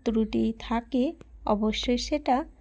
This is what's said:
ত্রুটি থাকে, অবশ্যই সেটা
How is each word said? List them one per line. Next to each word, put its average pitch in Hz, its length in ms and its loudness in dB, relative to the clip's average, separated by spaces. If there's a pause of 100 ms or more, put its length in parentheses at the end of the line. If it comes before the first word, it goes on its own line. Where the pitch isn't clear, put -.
ত্রুটি 220 540 2
থাকে, 240 540 -2 (340)
অবশ্যই 214 520 2
সেটা 294 460 0 (160)